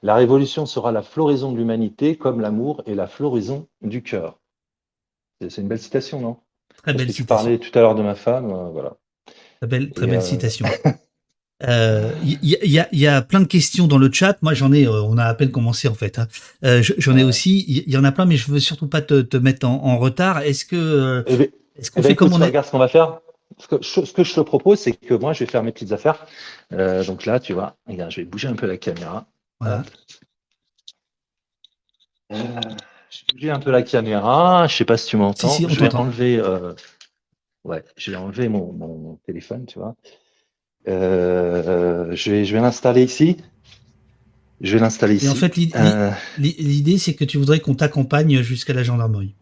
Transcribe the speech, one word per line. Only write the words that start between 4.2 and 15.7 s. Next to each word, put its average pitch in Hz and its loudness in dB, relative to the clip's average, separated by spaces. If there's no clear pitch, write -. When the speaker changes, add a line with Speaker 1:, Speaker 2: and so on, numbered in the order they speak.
Speaker 1:
C'est, 87 -12
c'est 107 -14
une 101 -8
belle 92 -6
citation, - -8
non ? 120 -10
Speaker 2:
Très 151 -4
Speaker 1:
Parce 131 -2
Speaker 2:
belle 127 -4
Speaker 1:
que 120 -6
tu - -8
Speaker 2:
citation. 113 0
Speaker 1:
parlais 117 0
tout - -4
à - 6
l'heure 113 6
de 107 -2
ma 104 -2
femme, 120 -4
euh, 90 -8
voilà. 73 -12
Speaker 2:
Très 117 -8
belle, 131 -4
très - -4
Speaker 1:
Et, 120 0
Speaker 2:
belle - 2
Speaker 1:
euh, - 0
Speaker 2:
citation. 117 -4
Speaker 1:
<laughs> - -4
Speaker 2:
Euh, 113 2
il - -2
y, 147 2
y 175 6
a, 180 -4
y 156 4
a, 170 2
y 147 4
a 143 4
plein 190 2
de 180 6
questions 170 2
dans 139 6
le 135 6
chat. 196 2
Moi, 156 2
j'en 135 4
ai, 143 6
euh, 107 0
on 110 0
a 117 2
à 117 0
peine 131 0
commencé, 117 -2